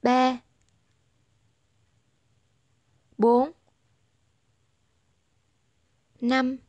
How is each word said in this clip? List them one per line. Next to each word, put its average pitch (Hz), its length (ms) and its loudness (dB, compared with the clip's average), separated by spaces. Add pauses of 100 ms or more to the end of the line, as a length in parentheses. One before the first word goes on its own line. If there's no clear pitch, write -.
Ba. 254 380 0 (2750)
Bốn. 240 340 2 (2750)
Năm. 254 360 -2 (120)